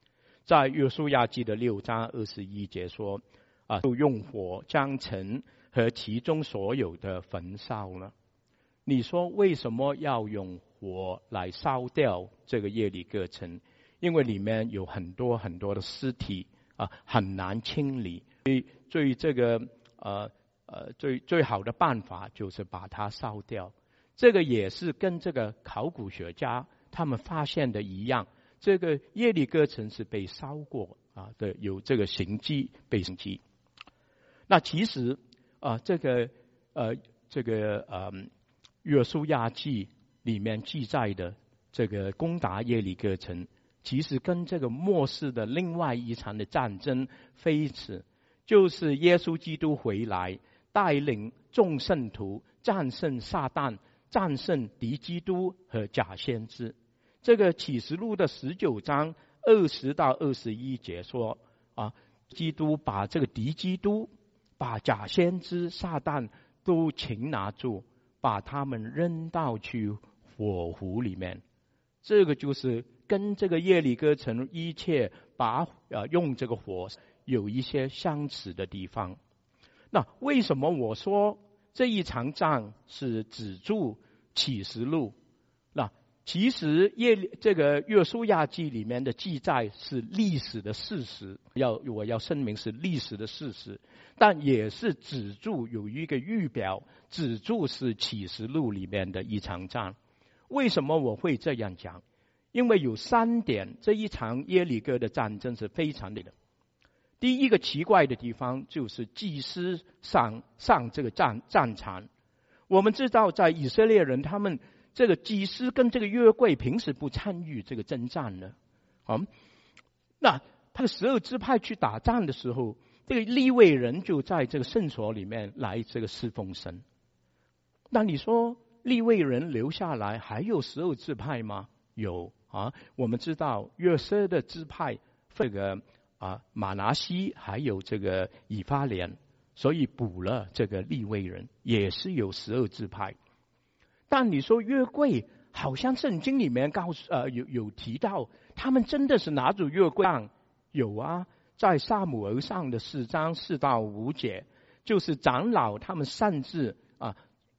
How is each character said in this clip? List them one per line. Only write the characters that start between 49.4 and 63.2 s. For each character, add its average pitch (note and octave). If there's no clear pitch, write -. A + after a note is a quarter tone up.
督 D3+
回 A2
来， F#2+
带 F#3+
领 A#2+
众 F3
圣 B2+
徒 G2+
战 F#3+
胜 C3
撒 C#3
旦， C3+
战 F3
胜 C3+
敌 A#2+
基 F3
督 F#3
和 G#2+
假 F#2+
先 A2+
知。 A2+
这 A#3
个 G3
启 C3+
示 D#3
录 G#3+
的 F3+
十 D3+
九 C#3
章 D3+
二 G#3+
十 C3+
到 D3
二 C#3
十 A2+
一 B2+
节 F2+
说， A2+
啊， G#2+
基 D#3+
督 D3+
把 G2+
这 E3
个 C3